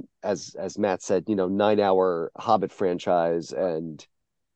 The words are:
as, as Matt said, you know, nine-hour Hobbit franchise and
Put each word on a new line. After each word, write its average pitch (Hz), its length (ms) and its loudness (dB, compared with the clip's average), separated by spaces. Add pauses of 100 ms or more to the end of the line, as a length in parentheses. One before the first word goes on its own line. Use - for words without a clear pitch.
(220)
as, - 360 -6
as 92 200 -8
Matt 101 240 -2
said, 92 260 0
you 110 60 2
know, 95 140 0
nine-hour 95 880 2
Hobbit 107 360 0
franchise 87 800 0
and 82 540 -4 (500)